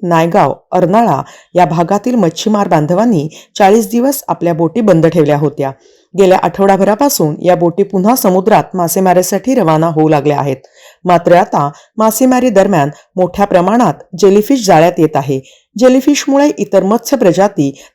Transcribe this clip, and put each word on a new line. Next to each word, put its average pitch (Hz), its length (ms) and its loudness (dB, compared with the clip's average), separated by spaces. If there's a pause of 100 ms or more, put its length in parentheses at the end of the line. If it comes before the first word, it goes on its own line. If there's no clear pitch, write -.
नायगाव, 170 520 0 (160)
अर्नाळा 180 520 0 (320)
या 175 100 2
भागातील 175 500 -2
मच्छीमार 202 540 -2
बांधवांनी 175 600 0 (300)
चाळीस 202 320 2
दिवस 247 380 -2
आपल्या 170 260 -2
बोटी 165 260 -2
बंद 170 260 2
ठेवल्या 156 320 0
होत्या. 143 320 -4 (480)
गेल्या 185 240 4
आठवडाभरापासून 190 1000 0
या 180 120 2
बोटी 170 280 -2
पुन्हा 196 340 0
समुद्रात 190 600 0
मासेमारीसाठी 185 800 -2
रवाना 160 320 0
होऊ 156 220 0
लागल्या 147 300 0
आहेत. 135 180 -4 (480)
मात्र 175 300 2
आता 175 360 0 (260)
मासेमारी 247 540 0
दरम्यान 190 400 0 (260)
मोठ्या 185 300 -2
प्रमाणात 185 480 0 (240)
जेलीफिश 208 480 2
जाळ्यात 170 320 4
येत 151 180 0
आहे. 135 240 -4 (380)
जेलीफिशमुळे 277 800 2
इतर 196 240 0
मत्स्य 226 340 -2
प्रजाती 190 540 0 (240)